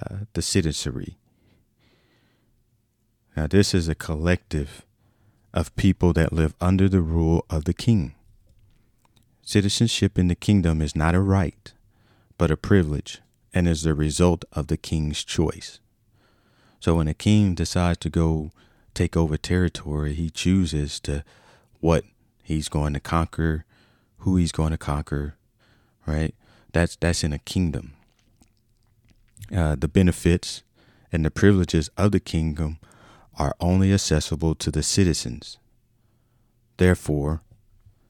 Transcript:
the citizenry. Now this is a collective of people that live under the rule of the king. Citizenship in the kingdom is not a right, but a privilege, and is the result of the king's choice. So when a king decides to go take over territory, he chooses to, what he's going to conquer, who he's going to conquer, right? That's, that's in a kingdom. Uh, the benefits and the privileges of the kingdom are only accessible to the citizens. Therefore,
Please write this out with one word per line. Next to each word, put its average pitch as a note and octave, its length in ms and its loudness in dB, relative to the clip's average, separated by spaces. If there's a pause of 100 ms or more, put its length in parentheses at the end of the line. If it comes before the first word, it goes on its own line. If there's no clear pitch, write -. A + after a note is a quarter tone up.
(340)
the E2 80 -2
citizenry. D#2 760 -4 (2250)
Now D#2 100 -2
this G2 260 4
is E2 160 0
a D#2 60 -2
collective D#2+ 920 -4 (720)
of F2 220 -4
people F#2 360 2
that D#2+ 200 2
live D#2+ 280 0
under F#2+ 280 2
the F#2+ 120 2
rule E2 480 0
of D#2 160 -4
the F2 100 -2
king. F2 400 0 (1300)
Citizenship G#2 760 0
in F2+ 100 2
the F2 60 0
kingdom E2+ 480 2
is D2 120 -4
not D#2 200 2
a F#2 60 2
right, G2 520 -2 (640)
but E2 140 2
a D2+ 60 0
privilege, D2+ 640 0 (320)
and F2+ 140 2
is D#2+ 160 0
the D#2+ 120 2
result D#2 580 2
of D#2 140 -6
the D#2+ 100 -2
king's D2+ 480 -4
choice. - 560 -6 (1000)
So E2 180 2
when D#2 120 0
a D2+ 60 -2
king G#2 400 2
decides E2+ 460 -2
to D#2+ 100 -6
go D#2+ 420 0 (400)
take - 240 -2
over D#2 220 0
territory, D2+ 720 -2
he D#2+ 160 -4
chooses D#2 720 -2
to, D2 240 -6 (560)
what D#2+ 240 2 (380)
he's D#2 260 -4
going D2 240 -2
to C#2+ 80 -6
conquer, D#2+ 640 -2 (540)
who F#2+ 180 0
he's E2+ 160 2
going D#2 180 -2
to D#2+ 80 -4
conquer, D2 580 -6 (680)
right? D2+ 280 -4 (400)
That's, E2+ 220 0
that's E2+ 280 -2
in D2+ 80 -2
a C#2+ 60 -4
kingdom. D2+ 560 -4 (1600)
Uh, D#2+ 260 0
the D2+ 120 -2
benefits F2 760 2 (480)
and D#2+ 140 0
the D2+ 60 0
privileges F2+ 680 4
of G2+ 160 2
the F#2 80 2
kingdom D#2+ 580 -4 (600)
are C#2+ 220 -2
only F#2+ 340 2
accessible D#2 640 0
to - 140 -6
the D2 120 -2
citizens. D2+ 760 -2 (1200)
Therefore, D#2 640 2 (680)